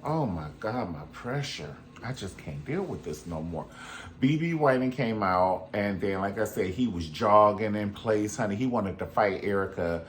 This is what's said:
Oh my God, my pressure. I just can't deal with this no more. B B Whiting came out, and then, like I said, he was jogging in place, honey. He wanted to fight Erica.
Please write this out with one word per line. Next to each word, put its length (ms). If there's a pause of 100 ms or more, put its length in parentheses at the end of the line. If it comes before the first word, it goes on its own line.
Oh 220
my 220 (120)
God, 320
my 200
pressure. 600 (300)
I 80
just 260
can't 260
deal 180
with 200
this 240
no 160
more. 240 (540)
B 160
B 180
Whiting 380
came 300
out, 500
and 280
then, 200
like 180
I 60
said, 260
he 160
was 220
jogging 680
in 160
place, 460
honey. 180
He 120
wanted 340
to 60
fight 380
Erica. 640